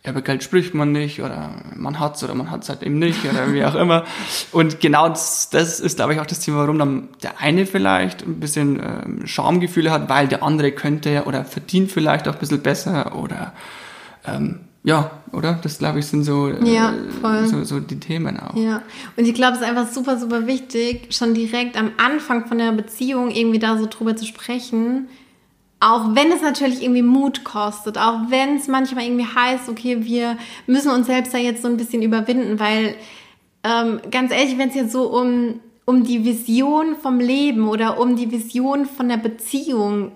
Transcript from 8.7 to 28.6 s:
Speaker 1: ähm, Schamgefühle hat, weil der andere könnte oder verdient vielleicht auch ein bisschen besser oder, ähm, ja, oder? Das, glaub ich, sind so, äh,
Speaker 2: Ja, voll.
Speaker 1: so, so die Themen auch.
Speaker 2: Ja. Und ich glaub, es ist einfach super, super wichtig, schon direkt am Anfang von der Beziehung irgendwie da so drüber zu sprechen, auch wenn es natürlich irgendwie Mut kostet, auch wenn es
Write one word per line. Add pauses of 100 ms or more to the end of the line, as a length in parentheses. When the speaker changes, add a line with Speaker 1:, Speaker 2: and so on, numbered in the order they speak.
Speaker 1:
ähm,
Schamgefühle
hat,
weil
der
andere
könnte
oder
verdient
vielleicht
auch
ein
bisschen
besser
oder, (760)
ähm, (240)
ja, (220)
oder?
Das,
glaub
ich,
sind
so,
äh,
Speaker 2:
Ja, (260)
voll.
Speaker 1:
so,
so
die
Themen
auch.
Speaker 2:
Ja. (360)
Und
ich
glaub,
es
ist
einfach
super,
super
wichtig,
schon
direkt
am
Anfang
von
der
Beziehung
irgendwie
da
so
drüber
zu
sprechen, (720)
auch
wenn
es
natürlich
irgendwie
Mut
kostet,
auch
wenn
es